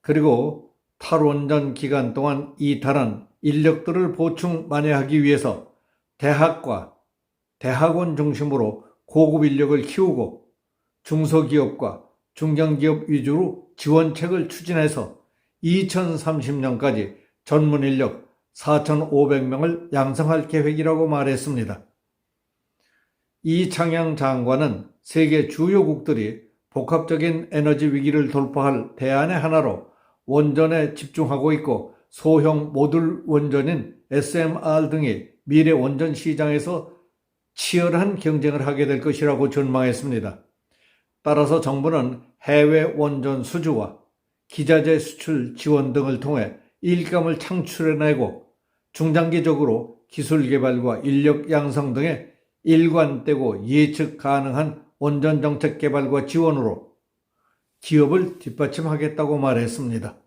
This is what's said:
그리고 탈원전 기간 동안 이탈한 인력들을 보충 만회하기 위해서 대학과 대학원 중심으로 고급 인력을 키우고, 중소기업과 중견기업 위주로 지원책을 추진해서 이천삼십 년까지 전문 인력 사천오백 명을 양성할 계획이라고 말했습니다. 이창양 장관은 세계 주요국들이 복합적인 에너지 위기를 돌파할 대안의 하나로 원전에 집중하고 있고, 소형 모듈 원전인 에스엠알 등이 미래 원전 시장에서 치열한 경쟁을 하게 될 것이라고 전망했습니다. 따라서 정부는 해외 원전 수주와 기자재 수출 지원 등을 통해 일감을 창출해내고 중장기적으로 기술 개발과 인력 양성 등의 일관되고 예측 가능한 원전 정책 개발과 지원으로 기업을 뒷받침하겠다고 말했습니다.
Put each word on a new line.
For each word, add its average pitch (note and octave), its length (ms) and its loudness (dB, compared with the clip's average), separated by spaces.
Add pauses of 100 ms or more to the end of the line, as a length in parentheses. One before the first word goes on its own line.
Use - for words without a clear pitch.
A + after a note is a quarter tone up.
그리고 D3+ 720 0 (240)
탈원전 C#3+ 760 0
기간 C3 400 -2
동안 C#3+ 420 -4
이탈한 C#3 680 -2 (140)
인력들을 D#3+ 720 0
보충 E3 560 -2
만회하기 D3 520 2
위해서 C#3 500 0 (460)
대학과 C#3+ 760 0 (640)
대학원 D#3 560 0
중심으로 C#3 720 -2 (200)
고급 D#3 400 4
인력을 C#3 380 2
키우고, C#3+ 640 -2 (560)
중소기업과 D3 1000 0 (280)
중견기업 D#3 760 0
위주로 D3 580 -2 (100)
지원책을 E3 680 0
추진해서 D#3 720 -4 (420)
이천삼십 E3 920 -2
년까지 B2+ 640 -2 (300)
전문 D3+ 380 2
인력 C3+ 440 -2 (260)
사천오백 D3 920 2
명을 D#3+ 460 -4
양성할 D3+ 560 0
계획이라고 D#3 600 0
말했습니다. C3+ 760 -4 (1600)
이창양 E3 760 0
장관은 C3 680 -2 (140)
세계 D3+ 460 2
주요국들이 D#3 960 0 (260)
복합적인 D#3+ 840 -2
에너지 D3+ 360 2
위기를 C#3+ 420 2
돌파할 C3+ 680 -2
대안의 C#3 420 0
하나로 D3 480 0 (400)
원전에 D3+ 680 2
집중하고 C#3+ 600 -2
있고, C#3+ 420 -4 (140)
소형 D3+ 640 2
모듈 D#3+ 520 0
원전인 D3 720 -2 (140)
에스엠알 D#3 800 0
등이 C#3 380 -2 (160)
미래 D#3 280 4
원전 C#3+ 420 0
시장에서 D3+ 800 -4 (600)
치열한 F3 640 0
경쟁을 D3 500 -2
하게 C#3+ 180 0
될 C3+ 160 -2
것이라고 C#3+ 480 0
전망했습니다. B2+ 920 -2 (800)
따라서 D3 380 2
정부는 C3+ 600 -2 (220)
해외 D3+ 400 4
원전 C#3 600 -2
수주와 C3+ 540 -4 (500)
기자재 D#3 520 2
수출 C3+ 560 -6
지원 C#3 360 0
등을 C3+ 280 0
통해 C3+ 380 -4 (240)
일감을 E3+ 580 0
창출해내고 D3+ 1080 -2 (460)
중장기적으로 D#3 1120 0
기술 D3 400 0
개발과 B2 520 0
인력 D3 520 2
양성 C#3+ 420 -2
등의 C#3+ 400 -4 (300)
일관되고 D3 1040 2
예측 D3 500 2
가능한 C#3 680 -2 (140)
원전 D3 420 0
정책 D3 380 -2
개발과 C#3 460 0
지원으로 C#3+ 720 -2 (840)
기업을 D#3 580 2
뒷받침하겠다고 D3+ 1000 -4
말했습니다. A#2+ 880 -2